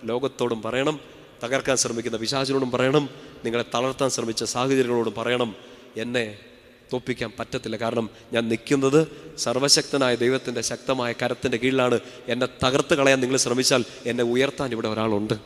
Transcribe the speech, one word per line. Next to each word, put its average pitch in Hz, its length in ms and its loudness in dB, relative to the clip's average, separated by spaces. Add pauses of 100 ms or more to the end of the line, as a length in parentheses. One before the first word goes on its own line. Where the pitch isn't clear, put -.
ലോകത്തോടും 120 580 -2
പറയണം, 135 380 -2 (440)
തകർക്കാൻ 131 320 0
ശ്രമിക്കുന്ന 117 400 -2
പിശാചിനോടും 135 540 0
പറയണം, 131 380 4 (360)
നിങ്ങളെ 117 200 -2 (100)
തളർത്താൻ 131 360 0
ശ്രമിച്ച 113 340 -4
സാഹചര്യങ്ങളോടും 120 720 0
പറയണം, 117 360 -2 (420)
"എന്നെ 113 420 -4 (540)
തോൽപ്പിക്കാൻ 120 460 -6
പറ്റത്തില്ല. 117 380 -6
കാരണം 113 340 -2 (220)
ഞാൻ 117 160 0
നിൽക്കുന്നത് 135 580 4 (320)
സർവശക്തനായ 135 760 2
ദൈവത്തിൻ്റെ 123 460 0
ശക്തമായ 120 520 -2
കരത്തിൻ്റെ 123 440 -2
കീഴിലാണ്. 123 440 4 (280)
എന്നെ 123 180 0
തകർത്ത് 135 480 2
കളയാൻ 139 260 4
നിങ്ങൾ 127 160 0
ശ്രമിച്ചാൽ 127 480 2 (220)
എന്നെ 120 180 0
ഉയർത്താൻ 131 480 0
ഇവിടെ 110 160 -4
ഒരാളുണ്ട്." 107 460 0 (120)